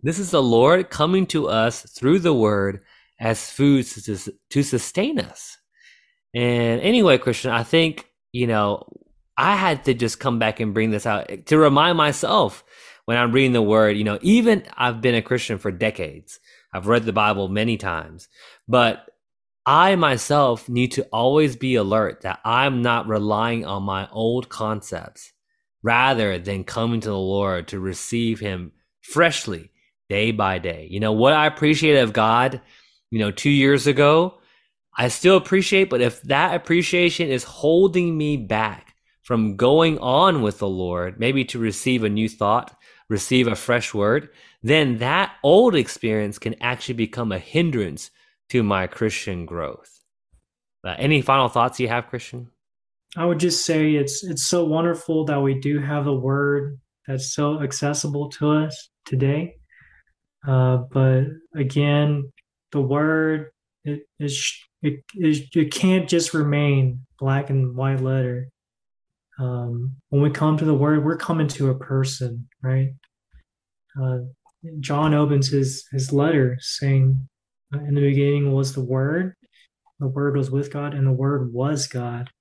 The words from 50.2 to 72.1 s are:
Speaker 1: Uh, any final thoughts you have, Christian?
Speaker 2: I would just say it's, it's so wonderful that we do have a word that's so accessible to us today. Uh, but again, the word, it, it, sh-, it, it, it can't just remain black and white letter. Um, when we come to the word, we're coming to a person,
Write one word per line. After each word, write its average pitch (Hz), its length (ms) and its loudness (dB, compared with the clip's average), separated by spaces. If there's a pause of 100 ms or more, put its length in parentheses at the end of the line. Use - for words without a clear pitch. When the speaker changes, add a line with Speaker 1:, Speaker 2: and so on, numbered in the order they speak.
Speaker 1:
Uh, 90 140 -8
any 143 240 2
final 135 260 2
thoughts 123 300 0
you 123 100 -2
have, 117 200 -4
Christian? 123 400 -14 (680)
Speaker 2:
I 165 80 -4
would 170 140 0
just 170 260 0
say 156 300 2
it's, 139 300 -4
it's 160 220 -6
so 175 180 2
wonderful 160 600 -2
that 143 140 0
we 139 140 0
do 143 240 -2
have 143 280 -4
a 143 60 0
word 143 680 -2 (260)
that's 131 260 -6
so 147 300 -2
accessible 143 680 -4
to 151 200 -2
us 151 400 -2 (160)
today. 139 480 -2 (920)
Uh, 127 320 2 (120)
but 131 320 2 (320)
again, 147 800 0 (400)
the 147 80 -2
word, 156 720 0 (320)
it, 147 240 -10 (100)
it, 147 120 -4
sh-, - 340 -8 (180)
it, 139 220 -4 (100)
it, 156 400 -2
it 151 180 0
can't 185 360 0
just 170 260 -2
remain 143 720 0 (120)
black 139 300 -2
and 131 280 -2
white 135 240 -2
letter. 131 480 -2 (920)
Um, 123 580 -6 (120)
when 143 120 2
we 147 100 4
come 156 280 0
to 156 60 -2
the 156 100 2
word, 147 300 2
we're 160 120 0
coming 160 320 -2
to 135 220 -2
a 131 80 -2
person, 131 720 -6 (120)